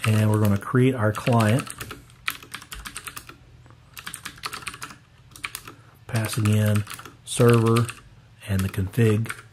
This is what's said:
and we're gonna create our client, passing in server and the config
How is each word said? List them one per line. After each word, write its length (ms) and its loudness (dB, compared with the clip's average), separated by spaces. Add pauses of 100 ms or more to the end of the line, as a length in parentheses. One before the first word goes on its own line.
and 240 2
we're 100 2
gonna 180 2
create 360 2
our 160 0
client, 580 0 (4000)
passing 480 0
in 300 2 (400)
server 640 4 (580)
and 140 0
the 80 -2
config 640 0 (200)